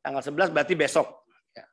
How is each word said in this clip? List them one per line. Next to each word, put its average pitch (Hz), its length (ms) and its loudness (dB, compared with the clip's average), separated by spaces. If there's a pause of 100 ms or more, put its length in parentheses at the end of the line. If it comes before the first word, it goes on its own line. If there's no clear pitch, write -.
Tanggal 135 240 -6
sebelas 165 240 0
berarti 151 240 0
besok. 156 320 2 (480)
Ya. - 200 -20